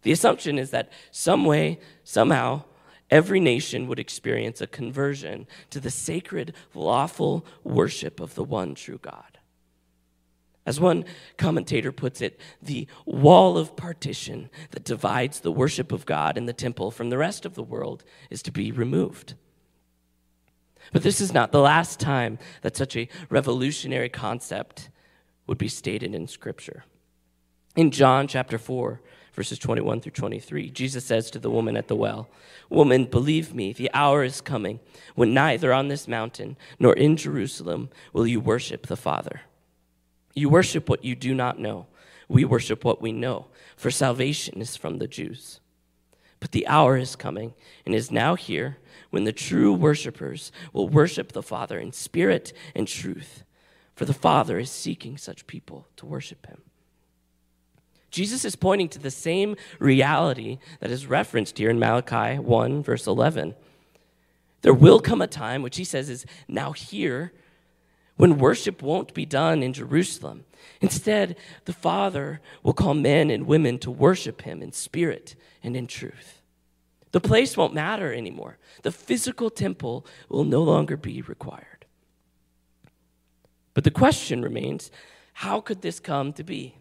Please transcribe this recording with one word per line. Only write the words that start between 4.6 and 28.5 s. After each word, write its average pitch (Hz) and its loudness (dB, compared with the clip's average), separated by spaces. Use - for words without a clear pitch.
a - -6
conversion 135 -8
to 143 -12
the 131 -8
sacred, 165 -8
lawful 131 -2
worship - -2
of 85 -12
the - -8
one 92 -6
true - -16
God. - -20
As 139 -4
one 175 4
commentator 131 -2
puts 123 -8
it, - -8
"The 147 -8
wall 175 8
of 156 -4
partition 156 -10
that - -14
divides 123 -2
the 85 -2
worship 151 -2
of - -8
God 76 -2
in 120 -6
the 120 -8
temple 117 -6
from 120 -6
the 127 -2
rest 175 -4
of 180 -12
the - -12
world - -10
is - -12
to - -8
be 101 -6
removed." 139 -4
But 160 4
this 202 2
is 190 -2
not 117 4
the 143 8
last 151 4
time 120 -2
that - -4
such 131 -4
a 117 -6
revolutionary 131 -2
concept - -8
would - -4
be 107 -4
stated 101 -8
in 82 -8
Scripture. - -14
In 160 6
John 131 6
chapter 127 -4